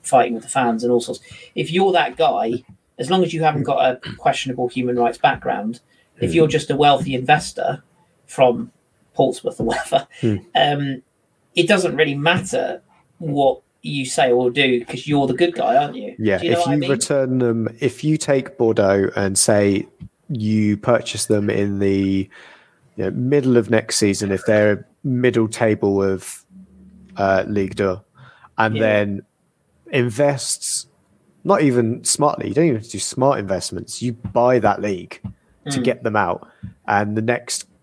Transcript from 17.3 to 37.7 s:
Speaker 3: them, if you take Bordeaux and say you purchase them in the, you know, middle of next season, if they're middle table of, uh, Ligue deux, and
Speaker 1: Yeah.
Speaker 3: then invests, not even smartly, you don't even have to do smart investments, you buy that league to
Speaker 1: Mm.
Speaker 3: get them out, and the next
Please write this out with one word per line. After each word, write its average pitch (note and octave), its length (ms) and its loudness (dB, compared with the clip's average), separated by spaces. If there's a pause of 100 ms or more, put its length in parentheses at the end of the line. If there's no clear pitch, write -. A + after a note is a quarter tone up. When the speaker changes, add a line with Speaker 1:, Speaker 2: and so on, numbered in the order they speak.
Speaker 3:
them, A#2 300 0 (120)
if C3 220 -4
you D3+ 140 2
take C#3 420 -2
Bordeaux G2+ 560 4
and G2 240 0
say G#2 480 4 (440)
you G#2+ 480 0
purchase - 480 0
them G#2 240 0
in G2+ 300 -2
the, G2 480 0 (680)
you G#2 80 -4
know, F#2+ 60 -2
middle B2+ 480 2
of G#2 120 0
next A2 280 0
season, G2 340 0
if F#2 140 -4
they're G#2 400 2 (180)
middle B2 440 2
table G#2+ 540 0
of, F#2+ 420 -4 (760)
uh, F#2+ 280 2
Ligue G2 300 -2
deux, G2 240 -2 (560)
and A2 200 2
Speaker 1:
Yeah. A2 60 0
Speaker 3:
then G#2 400 0 (680)
invests, C3 960 -2 (580)
not F#3+ 180 2
even A#2+ 420 2
smartly, - 440 0
you - 60 -6
don't D#3 120 4
even C3+ 100 2
have G#2+ 80 -8
to - 60 -20
do G2+ 80 -8
smart C3 400 0
investments, F#2+ 640 -6
you B2 100 -4
buy A#2+ 460 2
that G2+ 220 2
league F#2 400 -8 (500)
to C3+ 100 -2
Speaker 1:
Mm. B2 40 -4
Speaker 3:
get B2+ 180 0
them G#2+ 140 -2
out, F#2 320 0 (380)
and G#2 300 0
the A2 60 -2
next - 440 -4 (160)